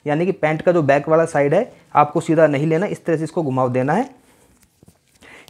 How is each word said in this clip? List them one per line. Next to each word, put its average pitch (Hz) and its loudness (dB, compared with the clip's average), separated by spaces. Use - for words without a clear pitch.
यानी 147 0
कि 190 -2
पैंट 156 -4
का 185 0
जो 170 2
बैक 143 2
वाला 160 4
साइड 143 0
है 214 0
आपको 147 2
सीधा 160 4
नहीं 147 0
लेना, 160 0
इस 165 -8
तरह 165 0
से 156 -4
इसको 160 -6
घुमाव 131 -2
देना 127 0
है। 254 -2